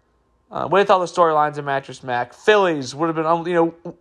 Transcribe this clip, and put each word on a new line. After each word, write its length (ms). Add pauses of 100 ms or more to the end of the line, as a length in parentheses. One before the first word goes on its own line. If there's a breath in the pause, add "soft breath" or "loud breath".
(500)
uh, 220
with 180
all 100
the 60
storylines 540
in 60
Mattress 360
Mac. 320
Phillies 640
would 100
have 100
been, 120
um, 180
you 80
know, 480